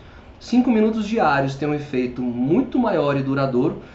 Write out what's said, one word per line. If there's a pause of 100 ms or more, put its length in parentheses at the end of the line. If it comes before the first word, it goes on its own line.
(400)
cinco
minutos
diários
têm
um
efeito
muito
maior
e
duradouro (120)